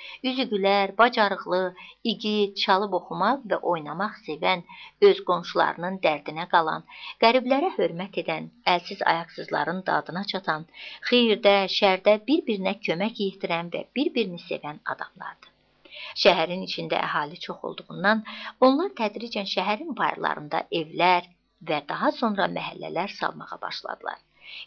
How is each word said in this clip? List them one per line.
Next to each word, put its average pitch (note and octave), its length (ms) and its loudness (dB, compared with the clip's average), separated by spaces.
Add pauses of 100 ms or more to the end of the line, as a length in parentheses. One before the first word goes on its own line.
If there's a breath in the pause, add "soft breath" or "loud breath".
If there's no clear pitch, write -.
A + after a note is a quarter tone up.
(200 loud breath)
üzü B3+ 280 -2
gülər, G3 480 2
bacarıqlı, G3+ 640 4 (400 loud breath)
igid, G#3 560 0
çalıb G3 420 2
oxumaq G3+ 460 -2
və F3+ 160 -2
oynamaq E3+ 600 -4
sevən, F3 440 -2 (340 loud breath)
öz G3 220 8
qonşularının F3 800 0
dərdinə D#3 480 -2
qalan, D#3+ 400 2 (300 loud breath)
qəriblərə B3+ 540 4
hörmət F3+ 480 -4
edən, D#3+ 300 -6 (120)
əlsiz F3+ 420 0
ayaqsızların E3 800 -2
dadına D#3+ 400 -2
çatan, D#3+ 420 -6 (360 loud breath)
xeyirdə, A3+ 540 4 (120)
şərdə G3+ 520 4
bir-birinə G#3 600 0
kömək G3+ 440 -4
yetirən F3 480 -4
və - 160 -6
bir-birini A3+ 540 -2
sevən D3+ 400 -8
adamlardır. - 720 -12 (580 loud breath)
Şəhərin F3 560 2
içində E3 320 -4
əhali D#3+ 420 -4
çox - 220 -12
olduğundan F#3+ 560 -2 (400 loud breath)
onlar C#4 340 6
tədricən G#3+ 560 -4
şəhərin G#3+ 480 -2
bayırlarında D#3 720 -2
evlər E3+ 600 2 (340)
və D3+ 220 -2
daha F#3 280 -2
sonra G3 380 0
məhəllələr D#3+ 640 -6
salmağa - 460 -6
başladılar. - 580 -8 (480 loud breath)